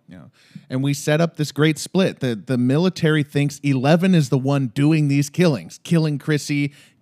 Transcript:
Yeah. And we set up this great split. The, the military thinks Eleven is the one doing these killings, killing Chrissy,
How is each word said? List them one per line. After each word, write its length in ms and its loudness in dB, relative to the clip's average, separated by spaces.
Yeah. 140 -20
And 120 -4
we 120 0
set 260 0
up 160 -2
this 140 -4
great 260 0
split. 420 -2
The, 160 -2
the 220 -4
military 640 0
thinks 380 -2
Eleven 560 2
is 140 2
the 100 2
one 300 0
doing 380 2
these 220 0
killings, 540 -2
killing 340 0
Chrissy, 560 -4